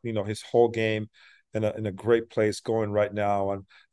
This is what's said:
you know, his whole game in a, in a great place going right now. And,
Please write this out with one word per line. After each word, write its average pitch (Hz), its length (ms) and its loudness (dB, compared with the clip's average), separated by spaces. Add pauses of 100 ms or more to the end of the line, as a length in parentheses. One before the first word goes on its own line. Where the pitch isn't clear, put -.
you 117 100 -6
know, 104 100 -2
his 104 180 -6
whole 120 280 4
game 110 400 -2 (440)
in 110 100 0
a, 107 140 0
in 110 80 -6
a 101 60 -4
great 113 380 2
place 107 300 0
going 110 320 -2
right 104 220 2
now. 101 380 0
And, 95 120 -6 (300)